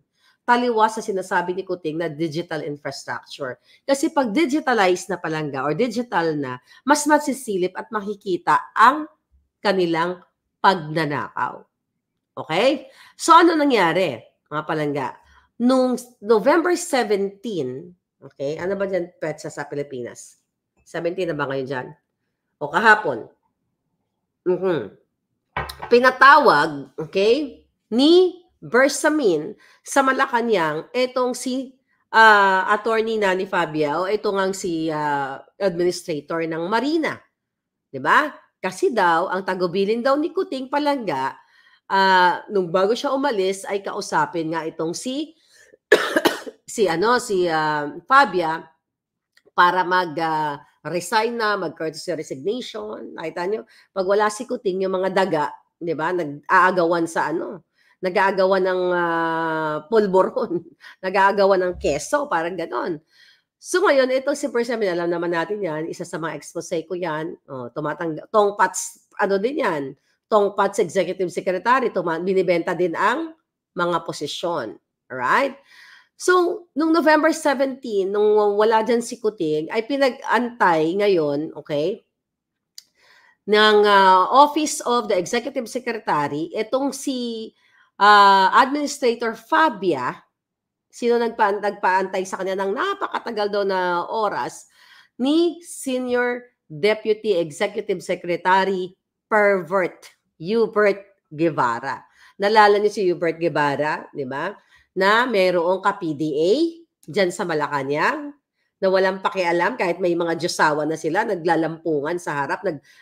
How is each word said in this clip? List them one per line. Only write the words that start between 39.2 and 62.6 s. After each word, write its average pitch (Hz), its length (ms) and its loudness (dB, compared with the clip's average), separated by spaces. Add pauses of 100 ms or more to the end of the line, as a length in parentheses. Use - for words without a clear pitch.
ang 190 160 -4
tagubilin 190 560 0
daw 269 160 2
ni 302 160 -2
Kuting 269 400 -6
palangga, 233 640 -2 (560)
ah, 185 560 4
nung 185 240 -2
bago 196 240 2
siya 269 160 -4
umalis, 196 560 -2
ay 196 160 -6
kausapin 165 720 -4
nga 156 80 -4
itong 165 320 -6
si, 285 400 -8 (560)
<coughs> - 720 0
si, 196 240 -2
ano, 214 320 2
si, 190 240 -2
ah, 151 480 -2 (160)
Fabia 175 560 2 (880)
para 180 320 4
mag, 180 400 0
ah, 156 320 -2 (320)
resign 220 480 -2
na, 208 240 0
mag-courtesy 160 560 -6
resignation. 214 960 -8
Nakita 165 320 -8
nyo? 214 160 -4 (320)
Pag 190 160 -2
wala 208 240 2
si - 160 -10
Kuting, 190 400 -2
yung 190 80 -2
mga 190 160 0
daga, 160 400 0 (240)
di 170 160 -4
ba, 160 240 -2
nag-aagawan 175 880 2
sa, 160 240 -2
ano, 175 400 -8 (360)
nag-aagawan 190 640 2
ng, 185 140 0 (100)
ah, 165 840 -2 (120)
polvoron, 208 720 2 (200)
<laughs> - 240 -16
nag-aagawan 196 600 4
ng 180 160 -2
keso, 185 480 -2
parang 170 240 -2
ganon. 170 480 -6 (560)